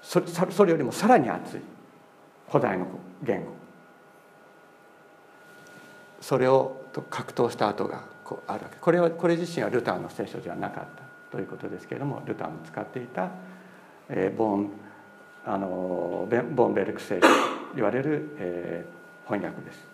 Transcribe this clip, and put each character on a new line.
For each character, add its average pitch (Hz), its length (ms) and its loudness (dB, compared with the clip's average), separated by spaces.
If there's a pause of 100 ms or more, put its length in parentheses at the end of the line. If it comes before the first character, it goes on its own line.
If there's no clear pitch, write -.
そ-、 - 260 0
そ-、 180 240 0
そ 202 140 8
れ 170 60 6
よ 160 60 6
り 139 60 0
も 113 80 0
さ - 160 0
ら 247 100 10
に 123 120 4
厚 - 280 -6
い - 40 -8 (880)
古 139 120 4
代 101 160 2
の 92 80 -2 (360)
言 95 220 -2
語、 - 80 -10 (2750)
そ - 160 0
れ 127 100 4
を 131 340 4 (120)
と 147 80 -6
格 - 320 -10
闘 120 160 2
し - 60 -6
た 110 120 2
跡 101 200 -2
が - 160 -8 (200)
こ - 240 -10
う - 40 -6
あ 101 60 -4
る - 60 -8
わ - 60 -14
け。 - 80 -18
こ - 140 2
れ 170 80 6
は、 170 120 4
こ 170 160 0
れ 170 80 6
自 170 180 -4
身 127 100 0
は 101 60 0
ル 117 120 2
タ 104 120 0
ー 90 60 -2
の 92 100 -8
聖 - 180 -6
書 95 120 -10
で 92 100 -10
は 87 60 -8
な 98 140 -4
か - 120 -10
っ - 20 -10
た - 200 -16 (340)
と 101 40 -4
い 92 40 -4
う - 20 -14
こ - 80 -12
と - 140 -10
で 95 100 -10
す - 80 -18
け - 80 -6
れ - 40 -8
ど 139 60 -4
も、 127 200 -4
ル 107 100 -4
タ - 100 -8
ー - 40 -6
の 80 160 -10
使 - 160 -8
っ 110 40 -4
て - 160 -8
い 120 60 -10
た、 185 220 -4 (800)
え 95 240 2
ー、 98 40 -8
ボ 107 200 4
ー 101 40 2
ン、 104 80 0 (760)
あ 107 120 -2
の、 90 720 -2
ベ 120 100 4
ン-、 170 140 -2
ボ 127 120 6
ー 104 40 4
ン 104 40 2
ベ 101 100 2
ル 107 100 -2
ク - 80 -8
聖 - 140 -4
書 90 60 2
と - 60 10 (480)
言 120 100 0
わ 101 60 4
れ 127 120 0
る、 151 360 -2
え 87 460 -4 (400)
ー、 - 20 -16
翻 92 220 -2
訳 87 160 -12
で - 80 -16
す。 - 200 -20